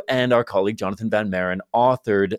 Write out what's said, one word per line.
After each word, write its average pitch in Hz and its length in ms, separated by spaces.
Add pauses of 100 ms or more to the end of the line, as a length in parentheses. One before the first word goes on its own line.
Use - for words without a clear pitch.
and 127 240
our 120 120
colleague, 101 340
Jonathan 101 320
Van 104 220
Maren, 92 300 (120)
authored 110 640